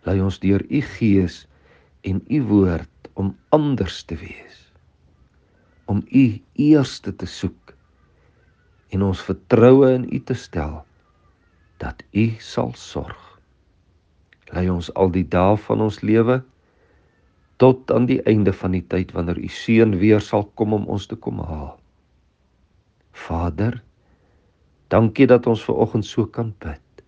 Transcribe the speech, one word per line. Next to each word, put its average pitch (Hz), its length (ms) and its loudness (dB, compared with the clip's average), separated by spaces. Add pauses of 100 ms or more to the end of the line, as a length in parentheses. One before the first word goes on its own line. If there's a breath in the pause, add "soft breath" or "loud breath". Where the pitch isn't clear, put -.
Lei 95 140 0
ons 95 180 -2
deur 95 320 2
U 147 100 0
Gees 98 640 0 (560 soft breath)
en 98 280 -4
U 151 120 0
woord 95 720 0
om 95 220 -4 (140)
anders 139 540 0
te 82 120 -10
wees, - 560 -20 (1120)
om 101 160 -2 (120)
U 123 260 2 (140)
eerste 143 640 0
te 92 100 -12
soek - 480 -10 (1120)
en 98 140 -2
ons 95 180 -2
vertroue 127 720 4
in 127 180 -4
U 135 60 -4
te 131 160 -6
stel, 76 500 -8 (960)
dat - 240 -12 (120)
U 113 240 2
sal 117 360 -6
sorg. - 680 -16 (1120)
Lei 90 180 -2
ons 87 240 -4
al 95 160 2
die 87 180 -2
dae 95 280 2
van 107 240 -4
ons 107 200 -2
lewe 113 420 2 (1160)
tot 127 320 4
aan 120 160 2
die 131 140 0 (100)
einde 104 240 2
van 92 220 -4
die 87 100 -6
tyd, 90 260 -4
wanneer 87 260 -4
U - 120 -10
Seun 113 480 2
weer 107 240 4
sal 104 240 -2 (120)
kom 107 180 -2
om 101 100 -4
ons - 240 -8
te - 80 -10
kom - 240 -8
haal. 78 320 -10 (1400)
Vader, 85 600 -4 (1120)
dankie 113 320 4
dat 123 240 4
ons 110 160 -2
ver - 160 -2
oggend 110 240 -2
so 107 240 -4
kan 113 320 -8
bid. - 460 -14